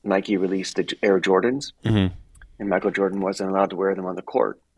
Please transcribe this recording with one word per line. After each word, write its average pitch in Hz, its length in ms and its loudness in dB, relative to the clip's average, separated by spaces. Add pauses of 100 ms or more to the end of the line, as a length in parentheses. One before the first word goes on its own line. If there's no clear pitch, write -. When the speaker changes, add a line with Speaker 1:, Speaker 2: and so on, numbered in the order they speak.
Speaker 1:
Nike 98 320 0
released 92 400 -2
the 92 80 0
J-, - 180 -8
Air 98 180 4
Jordans, 98 520 0 (120)
Speaker 2:
Mm-hmm. 101 300 2 (460)
Speaker 1:
and 101 80 -6
Michael 95 240 0
Jordan 98 280 0
wasn't 95 300 -2
allowed 98 200 2
to 95 60 -8
wear 95 180 0
them 92 120 -6
on 92 100 -6
the 92 60 -10
court. - 380 -2 (180)